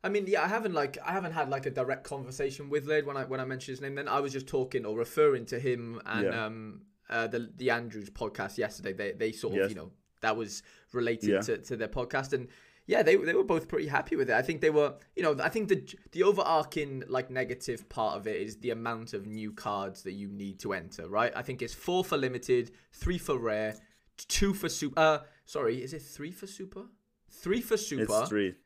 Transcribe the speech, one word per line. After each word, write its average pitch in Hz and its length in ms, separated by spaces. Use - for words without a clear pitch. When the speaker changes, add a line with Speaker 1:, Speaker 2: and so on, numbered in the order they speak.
Speaker 1:
I 190 60
mean, 202 180
yeah, 180 160
I - 20
haven't, 208 280
like, 143 300
I 170 80
haven't 180 200
had, 156 160
like, 135 160
a 139 60
direct 127 340
conversation 135 640
with 143 180
Laird 151 200
when 143 100
I, 135 80
when 131 160
I 131 60
mentioned 131 260
his 127 80
name. 139 140
Then 139 140
I 135 120
was 139 120
just 135 140
talking 131 380
or 107 120
referring 120 500
to 123 120
him 120 460
and 110 220
Speaker 2:
Yeah. 113 180
Speaker 1:
um, 110 380
uh, 113 200
the, 117 280
the 127 140
Andrews 107 400
podcast 101 480
yesterday. 101 340
They, 101 200
they 110 200
sort 107 220
of, 104 60
Speaker 2:
Yes. 98 100
Speaker 1:
you 104 60
know, 85 140
that 110 160
was 107 260
related 117 380
Speaker 2:
Yeah. 98 100
Speaker 1:
to, 110 180
to - 180
their 107 120
podcast, 135 460
and 127 140
yeah, - 160
they, 165 140
they 165 160
were 190 120
both 160 220
pretty 156 200
happy 143 280
with 135 140
it. 113 60
I 120 80
think 147 180
they 156 80
were, 147 240
you - 60
know, 156 200
I 156 60
think 214 220
the, 190 200
the 165 100
overarching, 156 840
like, 131 220
negative 127 580
part 107 300
of 101 80
it 107 160
is 107 160
the 120 140
amount 113 420
of 101 120
new 107 260
cards 98 500
that 95 100
you 101 160
need 101 320
to 98 140
enter, 87 340
right? 110 260
I 110 60
think 123 220
it's 117 100
four 180 320
for 165 140
limited, 127 540
three 180 240
for 151 220
rare, 107 340
t-, - 100
two 196 240
for 196 160
super. 147 320
Uh, 156 180
sorry, 127 360
is 139 120
it 143 80
three 147 280
for 180 160
super? 190 380
Three 214 320
for 220 160
super. 143 240
Speaker 2:
It's 113 80
three. 101 380